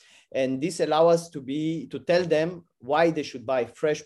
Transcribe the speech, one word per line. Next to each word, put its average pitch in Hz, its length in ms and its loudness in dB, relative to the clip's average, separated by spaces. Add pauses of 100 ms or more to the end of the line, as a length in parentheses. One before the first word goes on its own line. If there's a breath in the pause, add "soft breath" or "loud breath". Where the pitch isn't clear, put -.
(320 soft breath)
And 131 280 -2
this 170 200 -4
allows 165 340 4
us 165 160 -2
to 143 100 -12
be, 156 460 -4
to 135 140 -10
tell 175 220 2
them 165 420 0 (160)
why 151 300 2
they 156 120 -2
should 127 240 -12
buy 131 180 0
fresh 151 420 -4